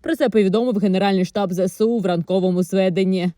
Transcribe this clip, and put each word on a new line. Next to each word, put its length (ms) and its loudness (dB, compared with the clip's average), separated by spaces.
Про 140 -2
це 140 0
повідомив 480 2
Генеральний 480 2
штаб 280 -4
З 60 -4
С 220 -2
У 180 0
в 60 -4
ранковому 580 0
зведенні. 760 0